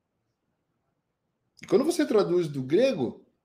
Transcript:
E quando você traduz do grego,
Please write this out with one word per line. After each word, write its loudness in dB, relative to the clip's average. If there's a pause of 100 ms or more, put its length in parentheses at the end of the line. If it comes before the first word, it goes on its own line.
(1600)
E -20
quando 2
você 0
traduz 0
do -8
grego, -2 (200)